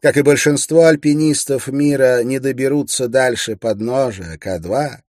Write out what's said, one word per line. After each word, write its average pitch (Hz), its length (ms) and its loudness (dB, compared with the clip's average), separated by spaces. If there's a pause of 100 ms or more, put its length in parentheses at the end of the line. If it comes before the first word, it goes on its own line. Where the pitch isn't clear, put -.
Как 139 140 4
и 147 40 2
большинство 147 600 2
альпинистов 147 840 0
мира 135 540 2
не 131 160 -2
доберутся 135 680 -2
дальше 120 480 0
подножия 107 800 -4
К 92 220 -8
два, 120 420 -6 (160)